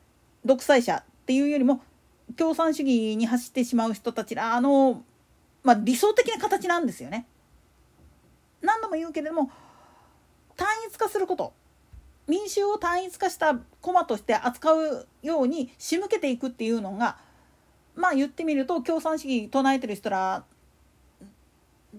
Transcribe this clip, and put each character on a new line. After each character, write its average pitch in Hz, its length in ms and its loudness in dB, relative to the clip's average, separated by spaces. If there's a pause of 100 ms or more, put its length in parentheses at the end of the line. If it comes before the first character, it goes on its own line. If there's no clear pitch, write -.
(460)
独 254 160 2
裁 269 200 6
者 180 160 -2
っ - 280 -16
て 254 80 0
い 269 100 2
う 294 60 0
よ 294 80 0
り 269 60 2
も、 254 180 2 (560)
共 320 180 0
産 330 180 0
主 302 60 -6
義 233 360 0
に 226 120 0
走 240 220 -2
っ - 20 -20
て 262 120 -2
し 240 120 -2
ま 226 120 2
う 220 60 -4
人 233 200 -6
た 220 100 -4
ち 226 120 -10
ら 226 260 0
の、 269 420 4 (600)
ま 247 100 8
あ、 208 60 4
理 214 160 2
想 415 180 4
的 480 200 4
な 415 60 -2
形 403 280 0
な 349 120 2
ん 311 80 0
で 180 60 -6
す - 100 -16
よ 131 60 -12
ね。 226 180 -8 (1300)
何 440 200 0
度 440 80 -4
も 339 60 -4
言 330 120 -4
う 320 40 -10
け 311 100 -4
れ 302 80 -6
ど 330 60 -6
も、 302 160 0 (1040)
単 370 120 -2 (200)
一 - 100 -16
化 427 120 -2
す 415 100 -2
る 381 80 0
こ 370 80 -2
と、 - 180 -4 (760)
民 381 220 -2
衆 403 160 0
を 415 120 0
単 359 260 -2
一 359 140 -14
化 381 120 0
し - 80 -6
た 311 180 2 (260)
駒 349 240 2
と 226 100 -2
し 202 80 -8
て 240 100 0
扱 247 400 2
う 311 340 -2 (140)
よ 311 200 0
う 247 60 2
に 277 300 -4
仕 - 200 -4
向 392 100 -4
け 440 120 0
て 269 120 0
い 240 60 -2
く 262 100 -6
っ 247 40 -8
て 240 120 -10
い 220 60 -2
う 226 120 -2
の 196 120 -10
が、 220 240 -2 (760)
ま 359 160 0
あ、 330 40 2
言 277 140 2
っ - 40 -16
て 330 140 -8
み 311 100 0
る 262 100 0
と、 330 160 -2
共 320 200 -2
産 320 180 -2
主 - 60 -12
義 247 240 -2
唱 269 220 2
え 269 80 0
て 254 80 -6
る 208 80 -6
人 202 140 -8
ら、 190 360 -2 (1500)